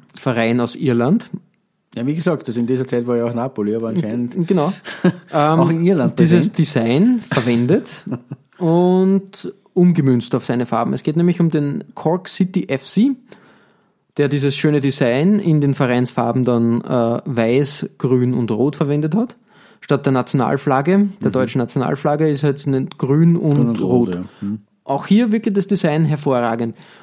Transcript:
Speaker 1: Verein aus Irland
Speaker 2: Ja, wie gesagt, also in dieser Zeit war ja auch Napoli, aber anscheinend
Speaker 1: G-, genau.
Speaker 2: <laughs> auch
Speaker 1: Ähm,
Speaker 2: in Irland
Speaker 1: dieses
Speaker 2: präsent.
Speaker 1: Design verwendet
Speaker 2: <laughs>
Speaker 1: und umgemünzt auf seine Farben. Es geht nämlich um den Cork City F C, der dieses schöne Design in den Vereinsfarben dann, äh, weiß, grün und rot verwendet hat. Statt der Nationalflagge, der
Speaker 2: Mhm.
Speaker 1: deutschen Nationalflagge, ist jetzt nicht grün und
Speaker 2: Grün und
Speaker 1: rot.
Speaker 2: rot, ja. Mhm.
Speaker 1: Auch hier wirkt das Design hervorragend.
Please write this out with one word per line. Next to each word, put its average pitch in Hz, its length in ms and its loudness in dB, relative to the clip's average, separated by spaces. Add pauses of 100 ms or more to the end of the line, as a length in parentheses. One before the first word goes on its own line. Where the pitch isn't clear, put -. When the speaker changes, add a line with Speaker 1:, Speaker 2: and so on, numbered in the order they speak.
(160)
Speaker 1:
Verein 117 440 0
aus 117 160 -2
Irland 131 540 0 (680)
Speaker 2:
Ja, 120 120 -6
wie 151 80 -2
gesagt, 165 320 -2
also 120 120 -4
in 120 60 -2
dieser 127 220 -2
Zeit 120 180 -2
war 120 120 -2
ja 117 80 0
auch 117 100 -4
Napoli, 113 400 -4
aber 113 140 -4
anscheinend 120 440 -4
Speaker 1:
G-, 185 100 -2
genau. 175 300 0 (300)
Speaker 2:
<laughs> - 280 -4
auch 160 380 2
Speaker 1:
Ähm, 165 80 0
Speaker 2:
in 170 80 0
Irland 175 340 2
Speaker 1:
dieses 170 300 4
Speaker 2:
präsent. - 80 -4
Speaker 1:
Design 156 640 2
verwendet 123 840 0 (280)
Speaker 2:
<laughs> - 260 -16
Speaker 1:
und 185 960 2 (220)
umgemünzt 151 580 4
auf 123 100 -2
seine 123 220 -2
Farben. 120 280 0
Es - 100 -6
geht 156 140 -2
nämlich 170 220 2
um 165 120 2
den 147 320 -2 (100)
Cork 180 360 -4
City 185 380 -2
F 135 160 -4
C, 254 280 2 (1080)
der 147 120 2
dieses 139 260 0
schöne 147 260 0
Design 139 560 2
in 156 240 2
den 143 140 0
Vereinsfarben 123 680 0
dann, 117 380 0
äh, 117 440 -2
weiß, 127 760 -2
grün 123 340 0
und 120 160 -2
rot 123 260 0
verwendet 151 380 -2
hat. 226 220 -2 (440)
Statt 143 280 0
der 135 60 2
Nationalflagge, 139 960 0 (120)
der - 80 0
Speaker 2:
Mhm. - 20 2
Speaker 1:
deutschen 127 280 -2
Nationalflagge, 143 680 -2
ist 147 140 -2
jetzt 147 240 -2
nicht 135 320 -2
grün 160 400 4
und 147 200 2
Speaker 2:
Grün 120 120 2
und 110 100 -2
Speaker 1:
rot. 120 280 2
Speaker 2:
rot, 90 80 -4
ja. 90 60 -6 (200)
Mhm. 104 200 -6 (220)
Speaker 1:
Auch 139 220 -4
hier 214 260 0
wirkt 214 240 -2
das 196 120 -2
Design 165 380 0
hervorragend. 120 680 -2 (280)